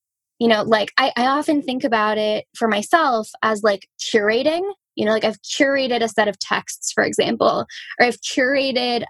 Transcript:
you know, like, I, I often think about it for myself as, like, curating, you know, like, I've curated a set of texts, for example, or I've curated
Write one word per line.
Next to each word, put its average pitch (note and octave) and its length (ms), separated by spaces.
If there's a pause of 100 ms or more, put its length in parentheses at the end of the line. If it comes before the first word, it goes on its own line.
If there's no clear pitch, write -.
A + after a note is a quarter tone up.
(400)
you A#3 100
know, G#3+ 140
like, G#3+ 340
I, C4+ 180
I A#3+ 120
often D4 340
think B3+ 240
about G#3+ 320
it G#3+ 280 (120)
for A#3 100
myself A3+ 600 (120)
as, G#3+ 220
like, G3+ 240 (120)
curating, A#3+ 600 (340)
you - 100
know, G#3+ 60
like, G#3+ 120
I've A3 180
curated C4 600
a A3+ 80
set G#3+ 180
of G3 120
texts, - 520
for - 120
example, - 600 (340)
or A#3+ 60
I've A#3 160
curated B3+ 880